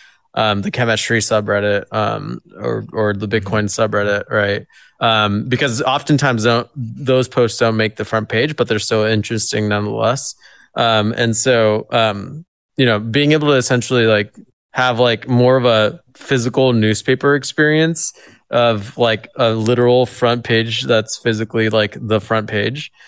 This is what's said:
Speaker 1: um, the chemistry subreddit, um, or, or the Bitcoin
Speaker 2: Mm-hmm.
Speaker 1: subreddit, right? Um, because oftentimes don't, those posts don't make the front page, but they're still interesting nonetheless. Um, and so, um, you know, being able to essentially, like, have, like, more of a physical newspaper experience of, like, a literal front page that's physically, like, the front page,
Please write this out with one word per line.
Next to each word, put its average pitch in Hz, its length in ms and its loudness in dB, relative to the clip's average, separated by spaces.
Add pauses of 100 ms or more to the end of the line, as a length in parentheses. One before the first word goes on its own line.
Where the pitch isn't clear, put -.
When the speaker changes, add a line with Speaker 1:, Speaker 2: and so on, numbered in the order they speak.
(340)
Speaker 1:
um, 104 280 0
the 202 100 -6
chemistry 117 480 -2
subreddit, 104 720 0
um, 107 480 -4 (160)
or, 113 340 -6
or 104 220 -2
the 101 140 -6
Bitcoin 107 380 -2
Speaker 2:
Mm-hmm. 104 160 -2
Speaker 1:
subreddit, 104 480 -2
right? 101 360 -2 (340)
Um, 107 480 0
because 123 340 -2
oftentimes 131 600 0
don't, 117 320 2
those 127 520 0
posts 120 320 0
don't 113 180 2
make 110 180 0
the 107 100 -6
front 110 240 -2
page, 143 260 -2
but 117 120 0
they're 110 100 0
still 110 260 0
interesting 107 640 -2
nonetheless. 110 640 -2 (400)
Um, 113 420 2
and 117 180 0
so, 110 560 2
um, 113 540 -2 (320)
you 135 80 2
know, 110 140 2
being 139 340 0
able 151 160 2
to 143 60 4
essentially, 123 500 0
like, 104 280 2 (400)
have, 127 260 0
like, 120 280 0
more 127 300 4
of 123 80 2
a 107 340 2 (160)
physical 127 560 0
newspaper 120 640 2
experience 156 800 0 (380)
of, 113 460 0
like, 117 380 0
a 120 140 2
literal 120 560 2
front 120 380 -2
page 113 400 -2
that's 110 340 0
physically, 110 520 -2
like, 107 300 0
the 107 220 -2
front 110 260 -2
page, 117 440 -6 (160)